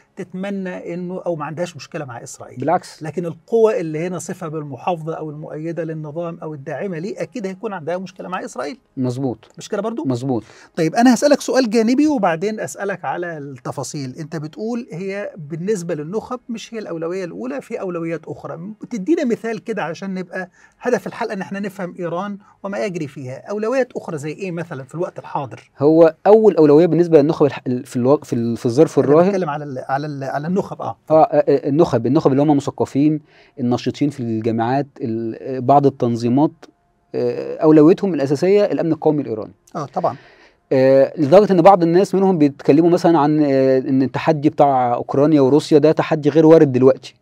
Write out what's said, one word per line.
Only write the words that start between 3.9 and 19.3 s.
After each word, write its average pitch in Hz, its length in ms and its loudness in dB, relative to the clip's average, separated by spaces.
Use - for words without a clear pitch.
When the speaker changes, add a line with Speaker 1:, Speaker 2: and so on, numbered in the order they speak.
Speaker 1:
هنا 180 120 -8
صفة 175 280 -12
بالمحافظة 156 680 -8
أو 156 160 -10
المؤيدة 156 540 -10
للنظام 160 600 -10
أو 156 100 -10
الداعمة 151 460 -10
ليه، 202 220 -10
أكيد 247 240 -10
هيكون 190 280 -10
عندها 170 240 -6
مشكلة 185 320 -14
مع 196 160 -8
إسرائيل. 269 320 -10
Speaker 2:
مظبوط. 127 400 -4
Speaker 1:
مش - 120 -18
كده 196 120 -4
برضو؟ 233 240 -6
Speaker 2:
مظبوط. 127 380 -4
Speaker 1:
طيب، 160 200 -2
أنا 240 180 6
هسألك 285 280 2
سؤال 254 280 0
جانبي 240 380 0
وبعدين 202 520 -2
أسألك - 460 -8
على 170 320 -8
التفاصيل. 135 800 -10
أنت 156 160 -12
بتقول 214 560 -8
هي 196 460 -10
بالنسبة 170 580 -6
للنخب 196 440 -8
مش 226 240 -12
هي 220 60 -10
الأولوية. 170 180 -10
الأولوية 175 280 -6
الأولى، 226 360 -10
في - 180 -12
أولويات 165 480 -8
أخرى. 147 320 -14
تدينا 285 360 -2
مثال 226 380 -4